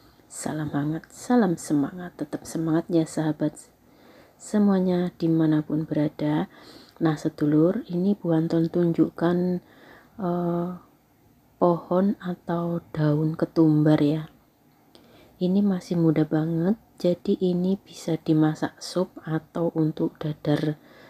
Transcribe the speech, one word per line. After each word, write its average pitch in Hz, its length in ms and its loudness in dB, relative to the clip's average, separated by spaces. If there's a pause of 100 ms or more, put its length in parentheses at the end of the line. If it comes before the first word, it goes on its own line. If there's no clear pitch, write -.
(260)
Salam 151 480 -6
hangat, 151 400 -4
salam 220 400 2
semangat. 170 640 -4
Tetap - 320 -10
semangat 165 400 -2
ya 160 160 2
sahabat 151 640 -4 (640)
semuanya 185 880 0
dimanapun 160 640 2
berada. 151 640 -2 (480)
Nah 160 160 0
sedulur, 156 800 2
ini 190 240 0
Bu 170 160 -2
Anton 165 400 0
tunjukkan, 175 880 0 (560)
eh, 175 520 -2 (920)
pohon 180 560 2
atau 170 720 -4
daun 156 480 0
ketumbar 156 640 4
ya. 156 320 -2 (1000)
Ini 185 260 0
masih 185 400 0
muda 156 240 4
banget, 165 560 0 (160)
jadi 175 400 -2
ini 180 400 0
bisa - 400 -6
dimasak 156 640 0
sup - 320 -4 (160)
atau 160 480 -4
untuk 160 400 -2
dadar 151 640 -2 (300)